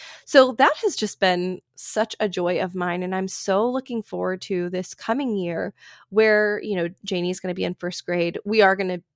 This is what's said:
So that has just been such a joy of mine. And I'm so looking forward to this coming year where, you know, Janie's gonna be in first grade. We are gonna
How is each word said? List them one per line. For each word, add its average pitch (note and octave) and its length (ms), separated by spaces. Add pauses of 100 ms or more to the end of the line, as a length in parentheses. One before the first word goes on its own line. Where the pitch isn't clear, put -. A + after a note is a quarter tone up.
(260)
So C4 280
that C4+ 200 (100)
has F#4+ 120
just - 240
been F#3 400 (160)
such - 460
a G#3 80
joy F3+ 320
of F#3 140
mine. F3+ 280
And F3+ 100
I'm F#3+ 140
so G3+ 420
looking B3 340
forward F#3 400
to F3+ 260
this F#3 240
coming B3 420
year F#3 380 (360)
where, G#3+ 540
you G#3 140
know, E3+ 100 (160)
Janie's F3+ 380
gonna F#3 120
be F#3 120
in F3 80
first - 320
grade. F3 400
We G#3+ 160
are F#3+ 140
gonna F#3 260 (140)